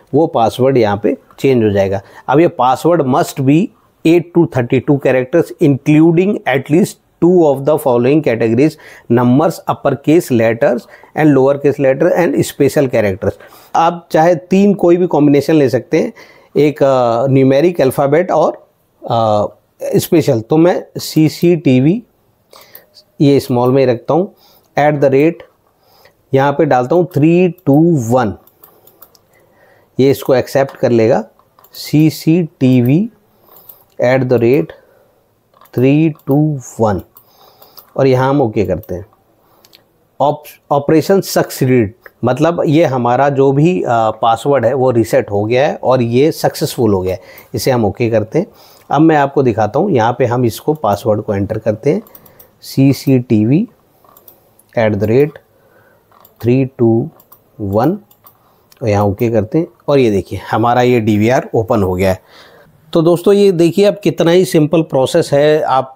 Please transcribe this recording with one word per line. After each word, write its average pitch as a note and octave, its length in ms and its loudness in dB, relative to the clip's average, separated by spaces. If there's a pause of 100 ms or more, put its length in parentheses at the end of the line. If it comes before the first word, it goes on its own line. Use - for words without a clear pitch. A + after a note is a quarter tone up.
(140)
वो D#3 120 2
पासवर्ड B2+ 520 0
यहाँ G#2 240 0
पे - 140 -2 (220)
चेंज B2+ 260 0
हो G#2+ 60 2
जाएगा। G2 300 -2 (280)
अब C3+ 120 2
ये E3+ 100 2 (100)
password C3+ 460 0
must D3 340 -2
be C#3+ 260 2 (400)
eight E3+ 160 4 (160)
to E3 80 4
thirty-two C3+ 600 -2
characters, C3 400 0 (160)
including D#3+ 720 2
at B2+ 360 -4
least E3 240 0 (300)
two F3+ 200 4
of C#3 200 0
the D3+ 220 0
following C3 400 2
categories, A#2+ 460 0 (400)
numbers, B2 400 2 (180)
upper C#3 260 -4 (120)
case D#3+ 240 2
letters A#2 480 0 (380)
and D3 200 2
lower C3+ 160 2 (120)
case C#3 140 0
letter C#3+ 380 0
and F3+ 180 0
special C#3+ 520 -2
characters। G2+ 440 -2 (440)
आप F3 360 -2
चाहे E3+ 220 2
तीन G3 400 2
कोई F3 220 2
भी F3+ 100 0
combination D3 480 2
ले C#3+ 140 2
सकते B2+ 300 -2
हैं, A3+ 140 -4 (440)
एक, D3 260 0
अ, B2+ 440 0
न्यूमेरिक, C3+ 540 2
अल्फ़ाबेट C#3+ 500 0
और, - 380 -2 (420)
अ, A2 360 0 (500)
स्पेशल। C#3+ 440 0
तो D#3 160 -2
मैं F3 280 2 (120)
सीसीटीवी, D#3 1040 0 (1160)
ये C#3 200 4
स्मॉल B2+ 320 0
में C3+ 140 2
ही B2 60 0
रखता A#2 220 -4
हूँ, F#3+ 200 -2 (440)
at D3 160 2
the C#3+ 140 0
rate, D3 340 0 (920)
यहाँ C#3 180 0
पे D#3+ 120 0
डालता C3 300 0
हूँ F3 200 0
थ्री E3+ 340 2
टू D#3+ 480 0
वन, A2+ 380 -2 (1700)
ये C3+ 100 4
इसको C3+ 240 -2
एक्सेप्ट C3+ 420 -2
कर C3 140 -2
लेगा, A#2+ 340 2 (480)
सीसीटीवी D3+ 1400 0 (880)
एट B2+ 220 0
द B2+ 100 -2
रेट B2 400 0 (1040)
थ्री D3 400 2 (120)
टू D3 340 0 (200)
वन, A#2 200 0 (960)
और C3+ 100 0
यहाँ C3 240 2
हम C#3+ 100 0
ओके A2 260 -2
करते F#2 280 -6
हैं। F2+ 120 -12 (1120)
ऑप-, - 520 -6
ऑपरेशन D#3+ 480 0
सक्सीड, B2+ 720 -2 (300)
मतलब D3 420 -2
ये D#3 180 2
हमारा B2+ 440 0
जो C#3 240 2
भी, E3+ 300 0
अ, - 80 -6
पासवर्ड A#2 760 0
है, B2 80 0
वो C3 160 0
रीसेट A#2 400 0
हो G2+ 140 -2
गया B2 220 0
है F#3 100 -4
और B2+ 260 0
ये B2 300 0
सक्सेसफुल C3 600 -2
हो F#2 60 0
गया F#2 140 -4
है, - 60 -10 (340)
इसे B2+ 160 -2
हम A#2+ 140 0
ओके A2 260 -2
करते A2 280 -2
हैं। G#3 80 -2 (440)
अब C#3+ 100 0
मैं D#3+ 160 4
आपको C#3 260 0
दिखाता A2 360 -2
हूँ, G3+ 120 -2
यहाँ B2 280 0
पे C3+ 60 0
हम B2+ 200 -2
इसको, A#2+ 300 -4
पासवर्ड G#2+ 480 -2
को G#2+ 120 -6
एंटर G2 240 -4
करते A2 340 -4
हैं, G#3 100 -4 (580)
सीसीटीवी C3 1080 0 (1120)
एट A2 140 0
द G#2 120 -4
रेट C3 340 0 (1040)
थ्री C3 220 0
टू A#2+ 460 -2 (500)
वन, A2+ 380 -2 (840)
और A#2+ 60 -4
यहाँ G#2 160 0
ओके G#2 260 -2
करते A2+ 280 -2
हैं E3+ 80 -2 (220)
और C#3+ 100 2
ये B2 120 2
देखिए, G2 300 -6 (100)
हमारा A#2+ 320 0
ये B2 180 2
डीवीआर A2 540 0
ओपन A2 280 -2
हो F#2 120 -2
गया F#2 160 0
है। F#2 120 -6 (720)
तो E3+ 100 0
दोस्तों, F3 320 2
ये G3+ 180 4
देखिए, E3+ 320 0
अब G3+ 200 0
कितना E3 260 0
ही F3+ 140 4
सिंपल D#3+ 380 0
प्रोसेस D#3 500 -2
है। D3+ 300 2
आप, C3 340 -4